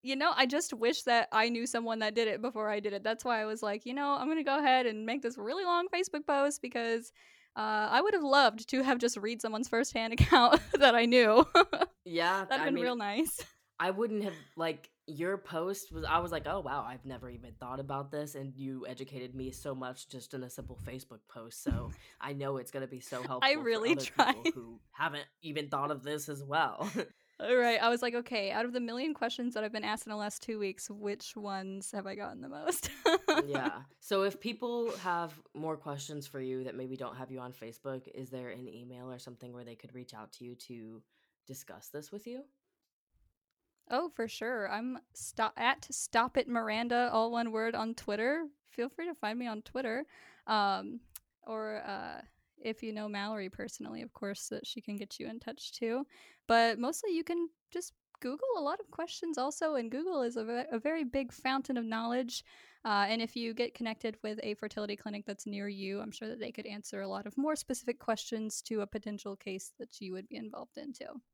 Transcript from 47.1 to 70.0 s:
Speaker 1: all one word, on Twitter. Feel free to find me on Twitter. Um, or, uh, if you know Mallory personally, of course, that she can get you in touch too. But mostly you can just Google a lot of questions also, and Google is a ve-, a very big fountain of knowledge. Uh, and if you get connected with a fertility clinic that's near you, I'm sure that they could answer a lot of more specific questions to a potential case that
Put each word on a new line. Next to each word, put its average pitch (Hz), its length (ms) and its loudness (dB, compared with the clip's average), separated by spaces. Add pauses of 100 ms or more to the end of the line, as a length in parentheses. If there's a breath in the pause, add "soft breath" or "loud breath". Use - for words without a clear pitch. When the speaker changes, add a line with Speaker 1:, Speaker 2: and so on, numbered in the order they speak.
Speaker 1:
all 226 200 4
one 233 180 0
word, 220 240 0
on 226 200 -2
Twitter. 247 520 0 (220)
Feel 240 200 -4
free 339 180 -8
to 339 80 -4
find 220 240 -4
me 247 100 -4
on 220 140 -6
Twitter. 254 420 -4 (420 loud breath)
Um, 202 540 0 (440)
or, 220 420 -6
uh, 202 340 -8 (420)
if 220 200 -6
you 220 100 -6
know 214 160 -6
Mallory 208 400 -4
personally, 214 540 -10
of 233 100 -12
course, - 360 -6
that - 180 -8
she - 140 -8
can 202 160 -6
get 202 220 -10
you - 100 -6
in 226 120 -10
touch - 320 -12
too. 247 340 -2 (400 loud breath)
But 233 320 6
mostly 320 340 -2
you 330 120 0
can 339 240 0 (240)
just 349 200 -8 (280)
Google 302 280 -4 (100)
a - 20 0
lot 294 200 0
of 392 100 -14
questions 330 480 -4
also, 302 380 0
and 233 140 -2
Google 302 320 0
is 240 140 -2
a 226 80 -2
ve-, 240 260 -2
a 233 80 -2
very 311 260 0
big 262 280 -2
fountain 262 460 -2
of 226 80 -2
knowledge. 233 580 -2 (400 loud breath)
Uh, 202 240 2
and 226 140 0
if 226 120 -6
you 233 200 -4
get 240 200 -2
connected 220 480 -4
with 214 200 -6
a 208 120 -4
fertility 208 400 -6
clinic 208 320 -8
that's 202 200 -10
near 202 220 -6
you, 196 320 -6
I'm 220 120 -8
sure 220 160 -10
that 233 100 -8
they 226 140 -8
could 214 140 -10
answer 208 340 -10
a 196 80 -6
lot 196 180 -6
of 208 120 -8
more 302 180 2
specific - 420 -4
questions 220 640 -4
to 220 200 -2
a 202 40 -2
potential 208 500 -8
case 190 420 -10
that - 220 -14